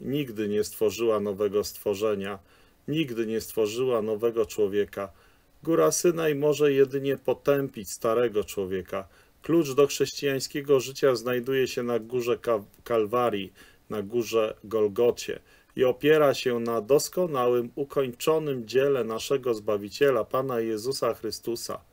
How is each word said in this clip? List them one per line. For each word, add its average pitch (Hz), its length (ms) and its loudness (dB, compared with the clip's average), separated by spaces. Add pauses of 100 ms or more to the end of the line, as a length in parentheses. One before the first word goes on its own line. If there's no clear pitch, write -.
nigdy 113 460 -4
nie 104 160 0
stworzyła 107 560 0
nowego 101 440 0
stworzenia, 101 760 -4 (480)
nigdy 127 400 -2
nie 110 140 -2
stworzyła 113 600 0
nowego 110 440 0
człowieka. 101 640 -2 (520)
Góra 160 280 4
Synaj 160 440 2
może 147 380 2
jedynie 135 440 2
potępić 131 720 -2
starego 113 520 0
człowieka. 95 640 -6 (340)
Klucz 156 300 2
do 139 160 6
chrześcijańskiego 139 920 0
życia 135 360 2
znajduje 123 520 -2
się 123 160 -4
na 120 160 -2
górze 117 380 -2
Ka-, 110 260 -2 (200)
Kalwarii, 110 680 0 (360)
na 107 120 -4
górze 107 640 0
Golgocie 107 760 0 (360)
i 127 80 0
opiera 143 500 4
się 120 260 -2
na 117 220 -2
doskonałym, 123 920 2
ukończonym 139 920 -2
dziele 131 360 2
naszego 120 500 -2
Zbawiciela, 107 720 0
Pana 131 360 -2
Jezusa 113 540 -2
Chrystusa. - 680 -8 (120)